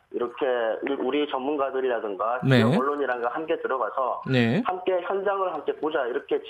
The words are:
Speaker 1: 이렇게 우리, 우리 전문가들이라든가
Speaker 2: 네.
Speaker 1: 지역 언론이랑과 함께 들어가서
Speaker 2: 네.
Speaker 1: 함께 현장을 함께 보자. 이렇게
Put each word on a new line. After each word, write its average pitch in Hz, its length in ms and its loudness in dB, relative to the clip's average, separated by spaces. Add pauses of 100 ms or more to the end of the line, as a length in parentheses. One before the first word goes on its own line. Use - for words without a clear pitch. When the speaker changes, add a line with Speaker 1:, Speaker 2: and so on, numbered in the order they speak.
(100)
Speaker 1:
이렇게 120 360 -2 (360)
우리, 135 120 -2
우리 135 360 0
전문가들이라든가 127 1120 0
Speaker 2:
네. 135 140 6
Speaker 1:
지역 123 200 4
언론이랑과 131 520 0
함께 160 300 -2
들어가서 123 680 -2
Speaker 2:
네. 123 360 4
Speaker 1:
함께 185 360 0
현장을 196 500 0
함께 147 240 -4
보자. 151 300 -2
이렇게 135 440 -2